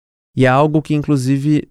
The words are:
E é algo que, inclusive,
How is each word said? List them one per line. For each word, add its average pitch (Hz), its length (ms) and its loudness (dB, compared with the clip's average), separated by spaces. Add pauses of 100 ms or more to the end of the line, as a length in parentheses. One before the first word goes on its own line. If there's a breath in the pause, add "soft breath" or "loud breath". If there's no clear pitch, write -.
(360)
E 131 80 2
é 127 40 4
algo 147 340 2
que, 156 120 -4
inclusive, 143 760 -2